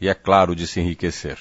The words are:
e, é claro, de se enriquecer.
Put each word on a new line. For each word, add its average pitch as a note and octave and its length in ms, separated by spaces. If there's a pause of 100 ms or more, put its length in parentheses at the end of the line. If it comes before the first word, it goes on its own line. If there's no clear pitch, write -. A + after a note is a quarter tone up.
e, F#2+ 80
é G2 60
claro, F#2+ 420
de E2+ 100
se - 140
enriquecer. E2 600